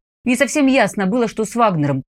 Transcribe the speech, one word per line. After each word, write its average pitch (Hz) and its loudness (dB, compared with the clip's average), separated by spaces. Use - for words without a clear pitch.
Не 240 0
совсем 277 2
ясно 208 2
было, 233 0
что - -6
с - -10
Вагнером. 151 0